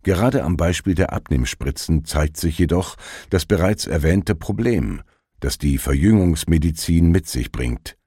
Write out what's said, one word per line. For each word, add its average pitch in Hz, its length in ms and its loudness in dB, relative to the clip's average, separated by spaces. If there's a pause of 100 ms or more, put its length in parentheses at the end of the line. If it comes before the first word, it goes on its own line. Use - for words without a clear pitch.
Gerade 107 380 2
am 82 140 0
Beispiel 87 380 0
der 92 180 0
Abnehmspritzen - 880 -2
zeigt 76 320 -2
sich 80 240 -4
jedoch 87 380 0 (320)
das 90 160 0
bereits 95 420 0
erwähnte 85 480 2
Problem, 101 680 -2 (380)
das 69 180 -4
die 69 200 0
Verjüngungsmedizin 82 1300 2
mit - 180 0
sich 62 260 -6
bringt. 60 420 -6 (120)